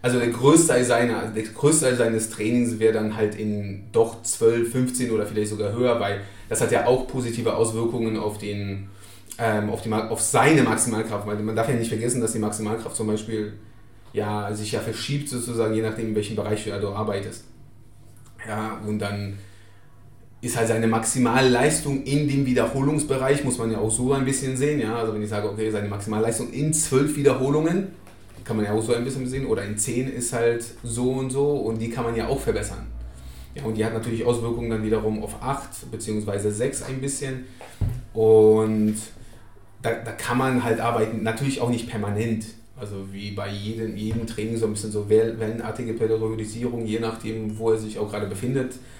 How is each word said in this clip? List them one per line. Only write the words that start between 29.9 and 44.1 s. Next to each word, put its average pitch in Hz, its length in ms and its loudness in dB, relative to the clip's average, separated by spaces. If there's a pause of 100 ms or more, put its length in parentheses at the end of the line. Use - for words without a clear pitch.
ist 123 220 -4
halt 117 320 2 (200)
so 120 260 0
und 131 200 -2
so 143 260 2
und 113 240 -2
die 117 100 -4
kann 123 140 -4
man 117 100 -2
ja 110 140 -2
auch - 120 0
verbessern. - 460 -2 (680)
Ja, - 80 -10
und 110 100 -2
die 107 100 2
hat 110 80 0
natürlich 113 320 -4
Auswirkungen 117 460 0
dann 107 140 -2
wiederum 107 400 0
auf - 180 -10
acht - 480 -6
beziehungsweise 107 600 -2
sechs 117 320 -2
ein 131 160 -6
bisschen 135 460 -6 (680)
und 110 800 8 (880)
da, 113 80 -2 (140)
da 107 80 -8
kann 123 260 -2
man 131 240 2
halt 113 180 2
arbeiten, 117 440 0
natürlich 131 360 0
auch 120 100 2
nicht 113 200 -2
permanent, 107 560 -2 (340)
also 98 320 -10
wie 101 200 -8
bei 98 160 -6
jedem, 104 480 -6
jedem 110 300 -2